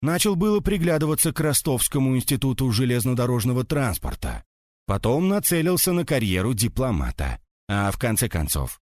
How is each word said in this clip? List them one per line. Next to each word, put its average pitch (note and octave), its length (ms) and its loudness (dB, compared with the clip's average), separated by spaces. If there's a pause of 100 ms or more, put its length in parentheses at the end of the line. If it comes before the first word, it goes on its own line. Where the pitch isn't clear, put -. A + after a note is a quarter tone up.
Начал F3 360 2
было G#3 240 2
приглядываться D#3+ 720 0
к - 80 -8
Ростовскому C3+ 760 0
институту C3 560 0
железнодорожного B2 920 0
транспорта. - 800 -4 (400)
Потом B2 420 2
нацелился F3+ 640 2
на F3 140 0
карьеру A2 480 0
дипломата, F#2 880 -2 (260)
а G2+ 240 0
в - 60 -4
конце A2+ 320 0
концов C#2+ 500 -4 (120)